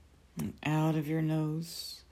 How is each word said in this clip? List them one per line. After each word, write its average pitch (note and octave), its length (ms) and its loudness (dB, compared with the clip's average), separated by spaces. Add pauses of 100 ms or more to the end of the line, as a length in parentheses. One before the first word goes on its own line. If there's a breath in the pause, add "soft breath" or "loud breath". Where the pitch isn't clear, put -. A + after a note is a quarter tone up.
(380)
and - 160 -4 (100)
out D#3 300 4
of D#3 120 0
your D#3+ 160 0
nose. D#3 880 -2